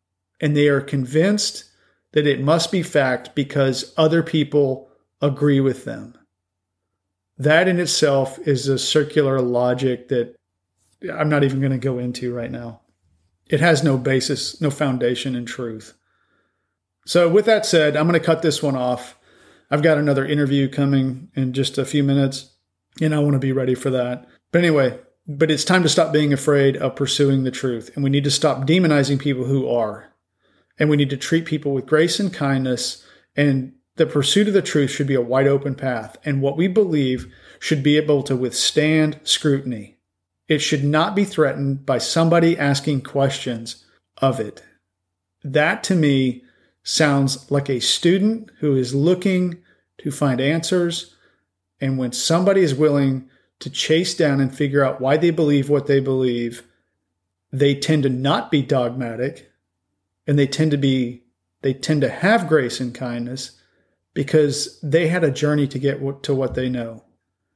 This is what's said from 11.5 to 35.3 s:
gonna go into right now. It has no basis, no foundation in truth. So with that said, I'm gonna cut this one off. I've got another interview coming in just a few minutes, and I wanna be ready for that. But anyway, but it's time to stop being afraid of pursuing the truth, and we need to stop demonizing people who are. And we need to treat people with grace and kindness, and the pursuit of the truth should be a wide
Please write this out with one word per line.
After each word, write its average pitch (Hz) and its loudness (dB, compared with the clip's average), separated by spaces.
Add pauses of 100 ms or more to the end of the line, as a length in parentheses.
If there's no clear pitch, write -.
gonna 135 -2
go 123 -4
into 123 -6
right 120 -8
now. 117 -14 (640)
It 143 0
has 160 2
no 143 2
basis, 127 -2
no 151 0
foundation 127 -2
in 120 -8
truth. 113 -12 (1120)
So 175 2
with 202 4
that 220 2
said, 151 2
I'm 151 2
gonna 170 2
cut 160 0
this 156 0
one 139 -2
off. 123 -4 (520)
I've 147 0
got 156 4
another 143 0
interview 143 0
coming 135 -2
in 127 -2
just 135 -2
a 135 -2
few 147 0
minutes, 139 0 (440)
and 156 0
I 151 0
wanna 147 2
be 131 -2
ready 127 0
for 127 -4
that. 123 -4 (260)
But 165 4
anyway, 147 2 (300)
but 151 0
it's 151 0
time 185 4
to 160 2
stop 156 2
being 151 2
afraid 139 2
of 139 -2
pursuing 139 2
the 131 -2
truth, 123 -6
and 139 -4
we 139 2
need 143 2
to 143 0
stop 139 0
demonizing 147 2
people 135 -2
who 131 0
are. 110 -2 (680)
And 151 2
we 151 4
need 143 0
to 139 -6
treat 165 -2
people 143 -4
with 135 -4
grace 165 2
and 196 -2
kindness, 131 -4 (320)
and 135 0 (240)
the 160 4
pursuit 147 2
of 208 -2
the 196 4
truth 139 0
should 139 -2
be 139 0
a 127 2
wide 131 2